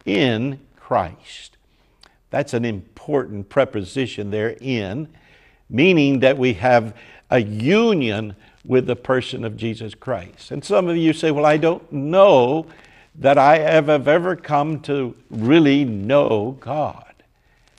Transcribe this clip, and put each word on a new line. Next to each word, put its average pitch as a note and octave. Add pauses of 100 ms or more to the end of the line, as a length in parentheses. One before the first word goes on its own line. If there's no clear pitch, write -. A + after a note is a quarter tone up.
in C3+ (180)
Christ." - (720)
That's C#3
an A#2+
important G#2+
preposition G#2+
there, G#2+
"in," B2 (600)
meaning C#3
that C3+
we B2
have A2+ (360)
a B2+
union A2 (300)
with B2+
the B2
person B2
of A2
Jesus A2
Christ. F#2+
And D3
some G3
of E3+
you D#3+
say, D#3+
"Well, D3
I D#3
don't E3
know D3+ (500)
that C#3
I C#3+
have, D#3
have C#3+
ever E3+
come D3+
to C3+ (140)
really C#3
know A#2
God." C#3 (680)